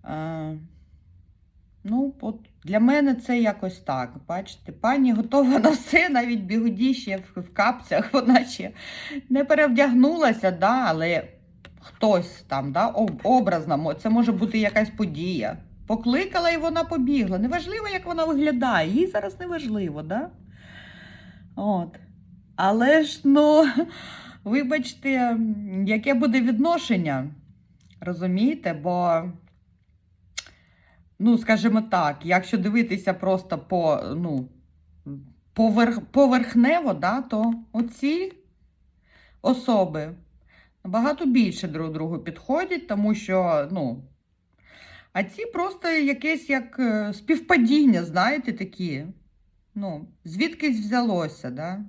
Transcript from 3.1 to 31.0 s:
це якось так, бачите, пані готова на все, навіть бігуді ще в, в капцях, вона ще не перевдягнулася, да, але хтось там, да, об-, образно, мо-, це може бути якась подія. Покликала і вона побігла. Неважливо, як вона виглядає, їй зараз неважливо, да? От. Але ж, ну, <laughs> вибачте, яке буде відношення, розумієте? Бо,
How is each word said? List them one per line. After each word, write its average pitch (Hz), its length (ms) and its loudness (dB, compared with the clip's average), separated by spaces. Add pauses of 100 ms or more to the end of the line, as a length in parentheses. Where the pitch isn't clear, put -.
це 240 260 -2
якось 196 380 -2
так, 127 360 -6 (140)
бачите, 175 440 -10
пані 254 400 2
готова 262 460 4
на - 120 6
все, 320 380 2
навіть 240 340 0
бігуді 226 520 0
ще 196 220 -6
в, 185 240 -10
в - 140 -14
капцях, 214 580 0
вона 247 320 4
ще - 260 -10 (580)
не 277 160 2
перевдягнулася, 277 1040 4
да, 208 380 0
але 160 400 -2 (520)
хтось - 680 -2
там, 139 240 -4
да, 180 140 0
об-, 208 360 -2
образно, 175 560 2
мо-, 151 160 -2
це - 160 -4
може 233 220 4
бути 214 260 -2
якась 214 320 0
подія. 156 680 -4 (300)
Покликала 339 640 0
і 339 60 0
вона 320 280 -2
побігла. 254 540 0
Неважливо, 349 500 -4
як 381 180 -6
вона 330 180 -2
виглядає, 254 680 0
їй 311 160 2
зараз 370 340 -6
неважливо, 214 600 -6
да? 220 280 -6 (1300)
От. 190 420 -2 (580)
Але 240 460 4
ж, 294 220 -6
ну, 302 420 6 (380)
<laughs> - 400 -20
вибачте, 254 960 -2 (480)
яке 220 280 0
буде 247 260 2
відношення, 220 880 0 (680)
розумієте? 185 720 -2
Бо, 170 500 0 (2000)